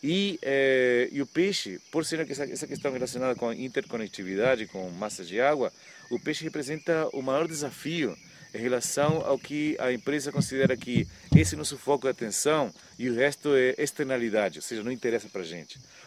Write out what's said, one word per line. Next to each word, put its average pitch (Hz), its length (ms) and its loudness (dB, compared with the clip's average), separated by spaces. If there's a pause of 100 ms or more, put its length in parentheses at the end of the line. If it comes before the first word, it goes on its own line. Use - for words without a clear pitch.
e, 185 380 0
é, 131 680 4
e 139 100 -4
o 131 60 -2
peixe, 160 540 -2 (100)
por 160 140 0
ser 160 160 -4 (100)
essa, 143 140 -4
essa 147 220 -8
questão 143 260 -4
relacionada 127 420 -2
com 117 140 -2
a 113 60 -2
interconectividade, 110 1120 -2
com 92 240 -8
massas 95 360 -8
de 95 140 -4
água, 135 320 2 (380)
o 120 100 -2
peixe 156 240 -4
representa 156 680 -2
o 135 80 -6
maior 135 260 0
desafio 151 720 -4 (380)
em 110 40 -6
relação 139 680 0
ao 135 120 2
que 151 400 -4
a 127 140 0
empresa 143 400 -2
considera 135 440 2
que 120 300 -2 (300)
esse 156 200 8
nosso 147 200 -6
foco 135 300 2
de 131 60 2
atenção 135 600 0 (260)
e 123 120 -2
o 117 40 0
resto 143 400 2
é 127 220 6
externalidade, 117 840 0
ou 76 40 -12
seja, 110 200 -8
não 120 100 -4
interessa 113 360 -2
pra 95 140 -8
gente. 82 360 -12 (280)